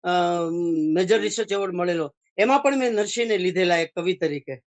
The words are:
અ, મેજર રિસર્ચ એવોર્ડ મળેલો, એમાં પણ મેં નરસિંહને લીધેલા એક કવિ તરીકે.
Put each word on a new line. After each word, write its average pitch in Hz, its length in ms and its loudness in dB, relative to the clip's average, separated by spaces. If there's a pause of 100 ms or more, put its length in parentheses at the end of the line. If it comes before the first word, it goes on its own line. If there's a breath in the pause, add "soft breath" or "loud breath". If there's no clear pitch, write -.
અ, 180 60 -2 (840)
મેજર 185 260 4
રિસર્ચ 208 320 -4
એવોર્ડ 196 220 -4
મળેલો, 175 400 -2 (240)
એમાં 269 240 4
પણ 277 160 2
મેં 247 140 0
નરસિંહને 214 460 -2
લીધેલા 180 380 2
એક 165 200 -2
કવિ 175 180 -2
તરીકે. 147 520 -6